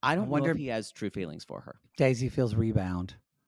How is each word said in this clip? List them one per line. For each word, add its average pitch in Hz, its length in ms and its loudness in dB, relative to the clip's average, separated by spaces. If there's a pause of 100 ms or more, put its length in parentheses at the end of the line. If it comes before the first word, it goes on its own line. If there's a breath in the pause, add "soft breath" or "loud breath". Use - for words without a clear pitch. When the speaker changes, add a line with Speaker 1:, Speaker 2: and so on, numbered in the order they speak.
Speaker 1:
I 131 120 2
Speaker 2:
I - 20 4
Speaker 1:
don't 147 140 0
Speaker 2:
wonder 147 180 2
Speaker 1:
know 165 40 2
if 156 60 0
Speaker 2:
if 156 40 -4
Speaker 1:
he 139 60 -6
has 113 240 -4
true - 180 -4
feelings 80 340 -8
for - 180 -12
her. - 180 -18 (180)
Speaker 2:
Daisy 131 320 4
feels 117 260 0
rebound 95 600 0 (320)